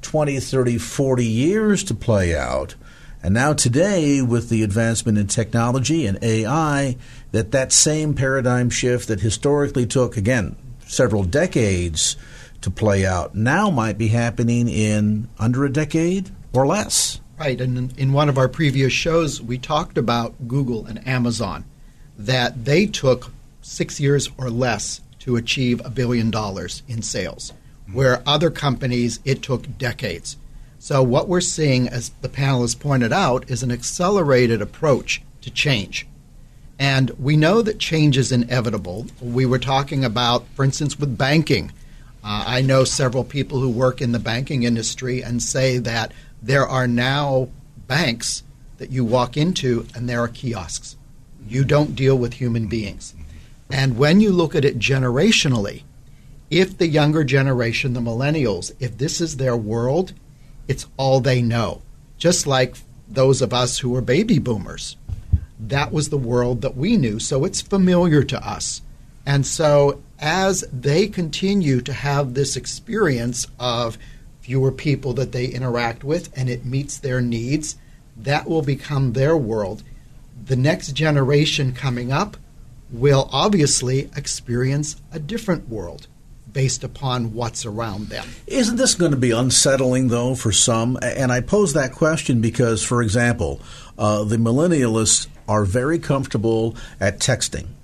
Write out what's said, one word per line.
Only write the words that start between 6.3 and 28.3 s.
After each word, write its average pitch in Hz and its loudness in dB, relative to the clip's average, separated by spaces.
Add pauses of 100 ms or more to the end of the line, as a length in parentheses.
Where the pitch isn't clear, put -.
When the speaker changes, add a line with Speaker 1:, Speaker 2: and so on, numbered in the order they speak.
Speaker 1:
I, 139 0 (340)
that 107 0
that 131 0
same 156 2
paradigm 123 2
shift 123 -2
that 107 -2
historically 139 0
took, 123 0
again, 104 0 (300)
several 107 2
decades 92 0 (440)
to - -4
play 98 2
out, 90 -2
now 143 2
might 113 0
be 117 2
happening 117 2
in 107 2 (100)
under 123 0
a 143 0
decade 165 0 (220)
or 131 4
less. 208 -2 (200)
Speaker 2:
Right, 135 -2
and 127 -2
in, 127 -4
in 135 0
one 147 4
of 135 2
our 131 4
previous 135 2
shows, 165 0
we 123 -6
talked 156 -2
about 117 -2
Google 120 -2
and 110 -12
Amazon, 120 -2 (540)
that 123 -2
they 165 4
took 131 0 (300)
six - -8
years 139 2
or 131 -6
less 117 -2 (200)
to 123 -2
achieve 120 0
a - -12
billion 120 0
dollars 101 -6
in 113 -8
sales, - -8 (360)
where 123 2
other 151 2